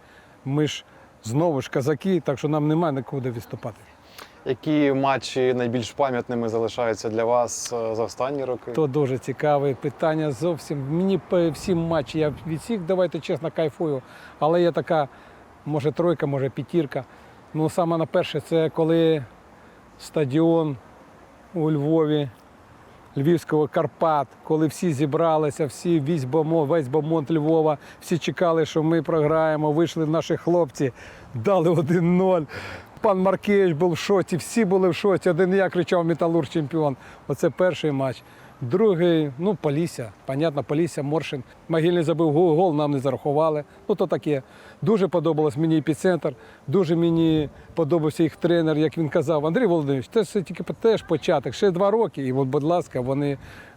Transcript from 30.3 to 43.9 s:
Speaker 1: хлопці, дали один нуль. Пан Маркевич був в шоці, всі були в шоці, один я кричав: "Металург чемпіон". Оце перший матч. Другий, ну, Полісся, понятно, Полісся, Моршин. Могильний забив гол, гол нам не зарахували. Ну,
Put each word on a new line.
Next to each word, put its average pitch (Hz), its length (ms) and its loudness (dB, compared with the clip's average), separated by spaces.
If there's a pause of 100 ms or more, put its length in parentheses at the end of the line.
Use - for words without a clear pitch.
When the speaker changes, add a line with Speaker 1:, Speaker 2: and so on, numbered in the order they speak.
Speaker 1:
хлопці, 156 560 0 (420)
дали 170 360 2
один 175 460 2
нуль. 185 260 4 (580)
Пан 196 200 2
Маркевич 190 520 2
був 170 200 0
в 151 40 -2
шоці, 190 400 0
всі - 280 0
були 190 240 2
в 165 60 2
шоці, 185 360 2
один 180 240 2
я 190 140 2
кричав: 175 360 0
"Металург 165 440 0
чемпіон". 151 480 -2 (320)
Оце 147 220 0
перший 160 420 0
матч. 135 300 -4 (380)
Другий, 165 800 2
ну, 185 160 0
Полісся, 143 580 -4 (140)
понятно, 143 360 -2
Полісся, 156 400 -2
Моршин. 143 400 -4 (260)
Могильний 165 340 2
забив 156 300 2
гол, 160 240 4
гол 175 180 2
нам 147 160 0
не 143 80 0
зарахували. 147 640 0 (240)
Ну, 208 60 2